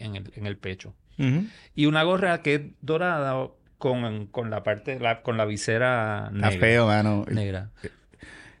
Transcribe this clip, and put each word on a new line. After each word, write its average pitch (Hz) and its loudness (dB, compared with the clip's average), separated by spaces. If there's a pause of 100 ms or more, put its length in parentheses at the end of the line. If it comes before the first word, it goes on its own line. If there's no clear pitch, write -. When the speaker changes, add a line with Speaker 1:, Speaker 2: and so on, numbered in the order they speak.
Speaker 1:
en 107 -6
el, 98 -12
en 104 -8
el 101 -6
pecho. 95 -10 (240)
Speaker 2:
Ujú. 147 2 (280)
Speaker 1:
Y 147 2
una 156 2
gorra 175 2
que 147 2
es 151 2 (220)
dorada 147 -2 (300)
con, 117 -2
con 113 -6
la 104 -4
parte, 110 -2
la, 117 0
con 117 -2
la 107 2
visera 107 0
Speaker 3:
Está 104 2
Speaker 1:
negra. 92 0
Speaker 3:
feo, 113 6
mano. 107 4
El, - -2
Speaker 1:
Negra. 98 -4 (920)